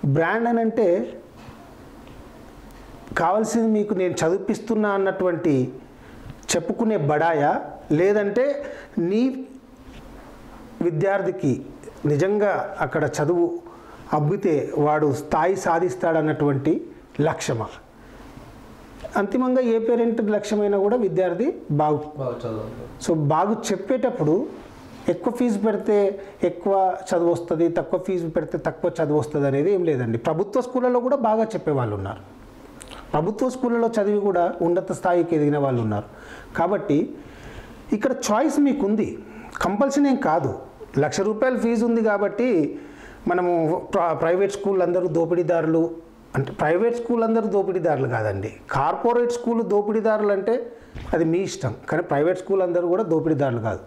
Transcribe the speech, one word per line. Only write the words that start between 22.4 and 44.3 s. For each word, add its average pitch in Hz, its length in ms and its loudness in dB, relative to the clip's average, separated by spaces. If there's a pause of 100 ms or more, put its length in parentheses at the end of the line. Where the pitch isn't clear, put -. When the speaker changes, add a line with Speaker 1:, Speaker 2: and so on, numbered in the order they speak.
Speaker 2:
చదవాలి. 117 640 -6
Speaker 1:
so 160 140 0
బాగు 190 260 4 (180)
చెప్పేటప్పుడు 208 960 0 (420)
ఎక్కువ 180 240 0
ఫీజు 233 260 0
పెడితే 202 640 2 (220)
ఎక్కువ 185 540 2 (180)
చదువు 170 160 4
వస్తది, 170 380 0
తక్కువ 175 300 -2
ఫీజు 180 280 -4
పెడితే 160 300 -4
తక్కువ 165 340 -2 (120)
చదువు 151 160 2
వస్తది 143 280 0
అనేది 143 260 2
ఏం 185 100 0
లేదండి. 123 340 0
ప్రభుత్వ 190 440 0
స్కూళ్ళలో 247 380 0
కూడా 254 160 2
బాగా 226 280 2
చెప్పేవాళ్ళు 139 520 -2
ఉన్నారు, 98 420 -10 (760)
ప్రభుత్వ 208 360 0
స్కూళ్ళలో 233 380 0
చదివి 208 320 2
కూడా 180 420 2
ఉన్నత 175 300 0
స్థాయికి 175 440 2
ఎదిగిన 147 220 2
వాళ్ళు 135 240 0
ఉన్నారు. 104 240 -2 (520)
కాబట్టి 170 580 0 (800)
ఇక్కడ 254 180 0 (200)
చాయిస్ 269 280 2
మీకుంది, 214 600 2 (420)
కంపల్సరీ 277 480 2
ఏం 262 60 4
కాదు. 156 440 0 (380)
లక్ష 147 240 0
రూపాయల 220 360 2
ఫీజు 233 280 2
ఉంది 233 180 2
కాబట్టి 202 760 2 (480)
మనము 175 540 2 (120)
ప్ర-, 170 200 2
ప్రైవేట్ 175 380 2